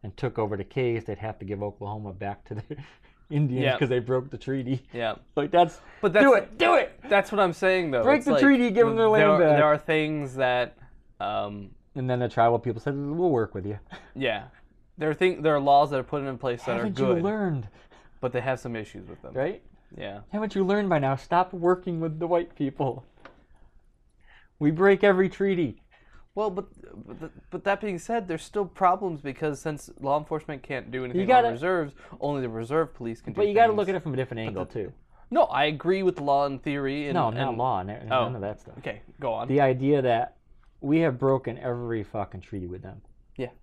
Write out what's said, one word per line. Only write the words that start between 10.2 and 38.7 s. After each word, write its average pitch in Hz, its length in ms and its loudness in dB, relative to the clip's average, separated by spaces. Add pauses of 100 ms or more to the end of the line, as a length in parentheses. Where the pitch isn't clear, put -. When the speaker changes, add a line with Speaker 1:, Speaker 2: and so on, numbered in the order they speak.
Speaker 2:
that, 123 420 0 (420)
um, 104 520 -6 (240)
Speaker 1:
And 131 140 -6
then 123 100 0
the 120 100 -2
tribal 117 300 4
people 117 220 -6
said, 143 140 -6
"We'll 151 360 -2
work 117 220 0
with 95 120 -10
you." 101 140 -8 (360)
Speaker 2:
Yeah. 113 300 -4 (520)
There 151 120 -2
are 151 40 -2
thing-, 185 280 0
there 151 140 2
are 143 40 2
laws 143 320 6
that 135 80 0
are 127 40 -4
put 147 200 -4
in 135 140 -8
place 120 280 -6
that 120 120 -2
Speaker 1:
Haven't 135 220 -4
Speaker 2:
are 135 60 2
good. 175 120 2
Speaker 1:
you 165 60 -2
learned? 185 440 -2 (520)
Speaker 2:
But 127 140 -4
they 123 80 -2
have 127 180 -4
some 120 160 -10
issues 101 320 -12
with - 160 -18
them. - 100 -16
Speaker 1:
Right? 151 280 -4 (360)
Speaker 2:
Yeah. 101 240 -12 (100)
Speaker 1:
Haven't 208 240 -4
you 190 80 2
learned 202 260 0
by 160 100 2
now? 135 160 0
Stop 180 380 -2
working 180 460 0
with 160 200 -6
the 170 80 -4
white 170 280 -2
people. 135 480 -4 (1600)
We 151 120 4
break 190 320 4
every 190 260 4
treaty. 180 520 0 (540)
Speaker 2:
Well, 208 140 -2
but, 196 160 -8 (420)
but, - 120 -18
th-, 160 120 -14 (200)
but 180 120 -10
that 196 180 0
being 196 180 -6
said, 226 280 -6
there's 160 160 -6
still 208 220 -6
problems 180 560 -2
because 143 380 -6
since 151 300 -10 (100)
law 139 180 0
enforcement 151 460 -8
can't 131 260 -10
do 127 140 -6
anything 127 180 -4
Speaker 1:
You 196 60 -2
gotta 247 200 6
Speaker 2:
on 233 60 -2
reserves, 160 400 -2 (260)
only 143 220 -4
the 123 80 -6
reserve 117 460 -4
police 117 260 -10
can 110 120 -12
do - 40 -8
Speaker 1:
But 208 100 2
you 208 60 -2
gotta 226 160 6
Speaker 2:
things. 214 80 0
Speaker 1:
look 190 120 -2
at 190 60 -2
it 170 60 -2
from 151 120 -6
a 123 40 -4
different 123 220 -6
Speaker 2:
But 110 80 -6
Speaker 1:
angle, 95 180 -6
Speaker 2:
the - 80 -20
Speaker 1:
too. 98 200 -8 (360)
Speaker 2:
No, 302 140 4
I 139 220 0
agree 165 360 0
with 180 200 0
law 143 260 2
in 135 120 -6
theory 143 480 -4
and 143 80 -4
Speaker 1:
No, 135 140 0
not 127 200 -4
Speaker 2:
and 113 80 -6
Speaker 1:
law, 120 240 0
n-, 110 300 -10
Speaker 2:
Oh. 127 140 2
Speaker 1:
none 127 100 -6
of 104 60 -8
that 104 200 -8
stuff. - 180 -20